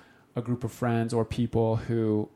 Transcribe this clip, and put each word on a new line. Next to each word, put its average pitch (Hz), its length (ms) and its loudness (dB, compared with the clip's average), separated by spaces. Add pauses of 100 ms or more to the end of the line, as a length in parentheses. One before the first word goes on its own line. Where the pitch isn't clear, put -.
(360)
a 123 60 -2
group 120 220 -4
of 113 80 -6
friends 117 420 0
or 113 120 2
people 113 520 0
who 110 580 0